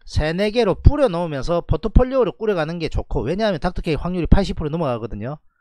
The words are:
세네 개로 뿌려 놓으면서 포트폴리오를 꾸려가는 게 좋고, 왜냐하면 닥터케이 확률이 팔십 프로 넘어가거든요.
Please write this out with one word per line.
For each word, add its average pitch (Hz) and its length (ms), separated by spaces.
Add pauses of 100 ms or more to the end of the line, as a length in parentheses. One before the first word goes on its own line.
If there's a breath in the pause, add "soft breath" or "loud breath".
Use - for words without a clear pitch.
세네 175 460
개로 208 240
뿌려 294 320
놓으면서 165 540
포트폴리오를 233 720
꾸려가는 175 460
게 156 100
좋고, - 320
왜냐하면 185 380
닥터케이 175 360
확률이 175 300
팔십 185 300
프로 156 140
넘어가거든요. 120 680 (240)